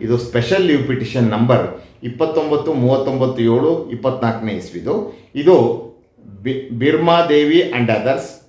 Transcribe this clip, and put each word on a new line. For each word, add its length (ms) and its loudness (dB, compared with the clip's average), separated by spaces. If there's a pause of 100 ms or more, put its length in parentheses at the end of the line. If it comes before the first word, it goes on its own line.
ಇದು 160 0
ಸ್ಪೆಷಲ್ 480 0
ಲೀವ್ 220 0
ಪಿಟಿಷನ್ 420 0
ನಂಬರ್ 520 0 (220)
ಇಪ್ಪತ್ತೊಂಬತ್ತು 720 -2
ಮೂವತ್ತೊಂಬತ್ತು 720 0
ಏಳು 460 0
ಇಪ್ಪತ್ನಾಲ್ಕನೇ 640 -4
ಇಸ್ವಿದು. 640 -8 (180)
ಇದು 540 4 (520)
ಬಿ-, 320 -6
ಬಿರ್ಮಾ 560 2
ದೇವಿ 500 2
and 100 0
others 320 0 (280)